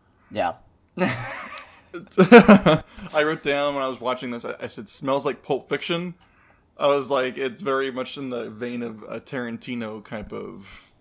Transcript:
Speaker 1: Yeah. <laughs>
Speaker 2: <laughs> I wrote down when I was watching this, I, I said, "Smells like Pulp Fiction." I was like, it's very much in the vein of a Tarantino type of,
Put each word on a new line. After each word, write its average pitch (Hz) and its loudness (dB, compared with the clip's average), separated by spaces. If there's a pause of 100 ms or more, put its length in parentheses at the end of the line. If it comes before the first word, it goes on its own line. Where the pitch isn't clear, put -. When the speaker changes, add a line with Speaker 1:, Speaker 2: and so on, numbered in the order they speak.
(280)
Speaker 1:
Yeah. 92 -4 (160)
<laughs> - -20
Speaker 2:
<laughs> - -14
I - 4 (400)
wrote 156 -2
down 143 0
when 139 -4
I - -2
was 123 -6
watching 123 -4
this, 120 -8
I, 117 -8
I 123 -8
said, 117 -12
"Smells 139 -2
like 135 -4
Pulp 135 -4
Fiction." 170 -4 (640)
I 143 2
was 139 2
like, 127 0
it's 131 -6
very 135 -2
much 123 -8
in 135 -10
the 117 -8
vein 120 -8
of 110 -10
a 107 -10
Tarantino 117 -8
type 107 -10
of, 98 -14 (100)